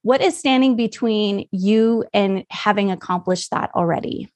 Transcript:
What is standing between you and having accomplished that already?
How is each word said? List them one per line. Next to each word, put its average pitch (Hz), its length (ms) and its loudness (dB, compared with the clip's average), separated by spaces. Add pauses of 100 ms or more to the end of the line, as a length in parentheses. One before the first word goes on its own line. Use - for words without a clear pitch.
What 254 200 2
is 370 160 2
standing 262 380 4
between 214 760 -2
you 220 520 2 (100)
and 196 360 -2
having 202 420 -2
accomplished 180 600 -4
that - 240 -4
already? - 600 -2